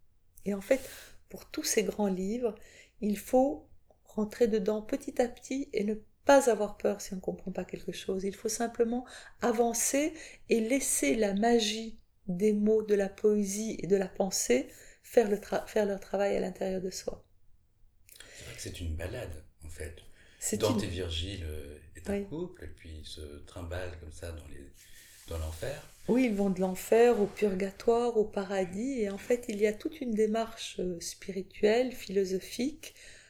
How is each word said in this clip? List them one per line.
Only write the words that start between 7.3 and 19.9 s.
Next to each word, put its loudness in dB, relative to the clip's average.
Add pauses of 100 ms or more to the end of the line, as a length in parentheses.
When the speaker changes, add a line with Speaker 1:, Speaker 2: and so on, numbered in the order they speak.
Speaker 1:
pas -6
quelque -8
chose. -4
Il -2
faut -6
simplement 0 (360)
avancer 2 (380)
et 4
laisser 2
la 2
magie 2 (280)
des 2
mots, 4
de 2
la 2
poésie 0
et -4
de 6
la 2
pensée 0 (340)
faire 4
le 2
tra-, -4
faire 2
leur -4
travail 0
à 2
l'intérieur -4
de -6
soi. -8 (1120)
Speaker 2:
C'est -16
vrai -14
que -12
c'est -10
une -4
balade, -8 (220)
en -12
fait. -10 (440)